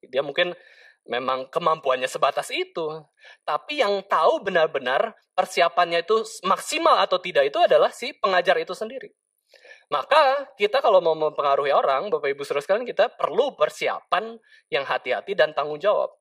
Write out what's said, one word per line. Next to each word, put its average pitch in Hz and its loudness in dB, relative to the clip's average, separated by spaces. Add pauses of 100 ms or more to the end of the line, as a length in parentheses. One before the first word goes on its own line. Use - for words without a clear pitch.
Dia - -4
mungkin 170 -4 (520)
memang 131 -4
kemampuannya 147 0
sebatas 143 -2
itu. 165 -6 (440)
Tapi 294 -6
yang 202 0
tahu 240 2
benar-benar 156 0 (200)
persiapannya 170 0
itu 220 0 (240)
maksimal 294 2
atau 185 0
tidak 151 0
itu 143 -2
adalah 208 4
si 254 -10
pengajar 180 0
itu 170 -8
sendiri. 233 -12 (760)
Maka 277 2
kita 208 0
kalau 202 6
mau 165 2
mempengaruhi 147 0
orang, 143 0
Bapak 147 -2
Ibu 143 -10
Saudara 143 -4
sekalian, 196 -2
kita 233 0
perlu 220 -2
persiapan 160 -4 (320)
yang 143 -4
hati-hati 127 -4
dan 156 2
tanggung 151 -4
jawab. 185 0